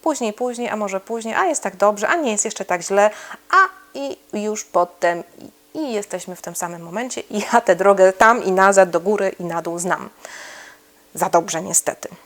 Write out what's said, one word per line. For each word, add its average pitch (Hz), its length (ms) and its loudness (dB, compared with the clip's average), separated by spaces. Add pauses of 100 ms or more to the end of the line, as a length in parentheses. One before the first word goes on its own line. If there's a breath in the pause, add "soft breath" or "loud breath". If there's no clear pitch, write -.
później, 247 320 -2
później, 240 360 -6
a - 60 -4
może 196 240 -4
później, 226 360 -8
a 381 100 2
jest 320 180 -2
tak 185 120 -6
dobrze, 202 320 2
a 330 80 2
nie 294 160 -2
jest 208 140 -2
jeszcze 208 200 -8
tak 180 160 -2
źle, 202 280 4 (400 loud breath)
a 370 180 6 (260)
i 277 240 -8 (160)
już 214 300 -4
potem 175 600 -2 (160)
i, - 400 -18
i 285 140 -4
jesteśmy 190 420 -8
w - 60 -20
tym 170 140 -12
samym 170 260 -8
momencie 208 400 -8
i - 180 -6 (140)
ja 233 80 6
tę 185 140 4
drogę 190 380 6
tam 226 300 4
i 190 80 0
nazad, 190 380 6
do 170 100 0
góry 196 400 -2
i 180 40 -8
na 170 180 -6
dół 170 180 -6
znam. 175 300 -4 (1040 loud breath)
Za 170 160 -2
dobrze 170 320 0
niestety. - 480 -4 (160)